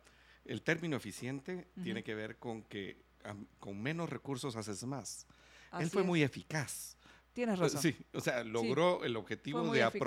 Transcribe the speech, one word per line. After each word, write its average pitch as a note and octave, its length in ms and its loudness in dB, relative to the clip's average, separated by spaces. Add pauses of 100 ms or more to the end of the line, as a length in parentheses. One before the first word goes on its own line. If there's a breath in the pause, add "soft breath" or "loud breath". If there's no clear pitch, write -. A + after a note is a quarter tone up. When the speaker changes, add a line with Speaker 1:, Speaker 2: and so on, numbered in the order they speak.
(460 soft breath)
Speaker 1:
el A2+ 160 -4
término E3 340 0
eficiente C3+ 800 -6
Speaker 2:
Ujú. F#3 80 -8
Speaker 1:
tiene F3 180 -2
que A2 120 -4
ver G#2+ 240 -6
con A2+ 240 -6
que, G2+ 340 -8 (280)
am, G#2 220 -8 (140)
con G2+ 220 -8
menos D#3+ 260 -2
recursos B2+ 480 -4
haces G#2 280 -6
más. B2+ 420 -8 (460 loud breath)
Él - 100 -4
Speaker 2:
Así D#3+ 80 0
Speaker 1:
fue G3 120 2
Speaker 2:
es. F#3+ 60 4
Speaker 1:
muy E3+ 140 6
eficaz. - 720 -2 (420 loud breath)
Speaker 2:
Tienes A3+ 220 2
Speaker 1:
Eh, F3 40 4
Speaker 2:
razón. C#3+ 200 4
Speaker 1:
sí, C#3+ 120 4 (200)
o D#3+ 80 -4
sea, B2+ 200 2
Speaker 2:
Sí. A#2 60 -6
Speaker 1:
logró C3 560 4
el B2+ 100 2
objetivo A2+ 460 -4
Speaker 2:
Fue E3 80 2
muy C3 100 4
Speaker 1:
de A#2 60 8
Speaker 2:
eficaz. A2+ 220 2